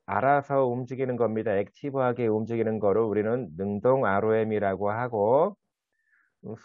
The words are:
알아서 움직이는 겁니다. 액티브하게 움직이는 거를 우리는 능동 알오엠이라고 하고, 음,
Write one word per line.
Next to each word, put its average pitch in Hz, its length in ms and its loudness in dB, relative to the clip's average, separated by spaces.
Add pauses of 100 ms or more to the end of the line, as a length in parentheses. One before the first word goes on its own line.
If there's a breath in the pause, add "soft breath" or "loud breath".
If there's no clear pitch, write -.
알아서 139 600 2
움직이는 127 500 -4
겁니다. 110 400 0
액티브하게 123 720 -2
움직이는 110 520 -2
거를 101 240 2
우리는 107 440 0 (100)
능동 104 480 0
알오엠이라고 101 840 0
하고, 120 680 0 (920)
음, 110 200 -10